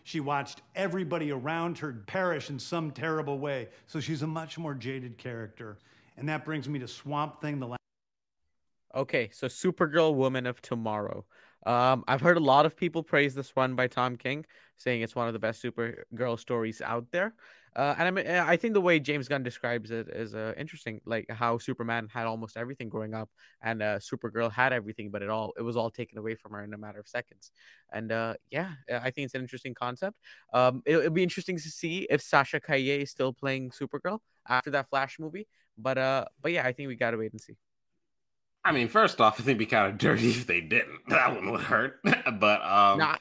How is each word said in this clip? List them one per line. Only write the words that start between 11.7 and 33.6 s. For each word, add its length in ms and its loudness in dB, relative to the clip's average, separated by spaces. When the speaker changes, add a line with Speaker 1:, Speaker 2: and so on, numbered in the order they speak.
Speaker 2:
I've 140 2
heard 140 8
a 40 4
lot 240 8
of 120 2
people 260 -2
praise 320 2
this 200 -8
one 200 2
by 140 2
Tom 280 0
King, 300 -6
saying 260 0
it's 120 -6
one 120 0
of 80 -2
the 40 -6
best 240 -2
Supergirl 760 -4
stories 420 -4
out 300 -4
there. 240 -2
Uh, 220 2
and 100 2
I 20 2
mean, 160 -2
I 300 4
think 180 0
the 60 8
way 180 6
James 300 -2
Gunn 140 0
describes 480 -4
it 180 -6
is, 260 -8
uh, 220 -6
interesting, 480 -10
like, 260 -4
how 280 0
Superman 520 -4
had 160 -4
almost 300 -6
everything 320 -10
growing 260 -6
up, 140 -8
and, 200 -2
uh, 160 0
Supergirl 520 -4
had 220 2
everything, 380 -6
but 120 -6
it 60 -4
all, 300 -4
it 40 -4
was 140 -2
all 140 0
taken 280 -12
away 160 -6
from 180 -16
her 120 -10
in 80 -12
a 60 -12
matter 200 -14
of 80 -18
seconds. 460 -12
And, 180 -6
uh, 240 -2
yeah, 220 -4
uh, 120 -2
I 80 -4
think 160 -6
it's 80 -12
an 80 -4
interesting 320 -10
concept. 420 -6
Um, 340 4
it, 100 6
it'll 140 4
be 120 2
interesting 340 -2
to 140 -10
see 380 -4
if 140 0
Sasha 360 2
Calle 440 0
is 80 -6
still 240 -2
playing 360 -4